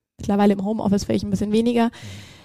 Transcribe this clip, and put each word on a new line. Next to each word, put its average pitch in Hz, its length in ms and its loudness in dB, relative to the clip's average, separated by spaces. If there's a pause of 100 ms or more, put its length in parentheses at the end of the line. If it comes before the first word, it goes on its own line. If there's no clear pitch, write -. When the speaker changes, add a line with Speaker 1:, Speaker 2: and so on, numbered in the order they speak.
(180)
Speaker 1:
mittlerweile 208 340 2
im 196 120 -4
Homeoffice 202 400 0
vielleicht 208 200 -2
ein 208 60 -6
bisschen 202 220 -2
weniger. 233 340 2
Speaker 2:
Mhm. 240 40 -2 (540)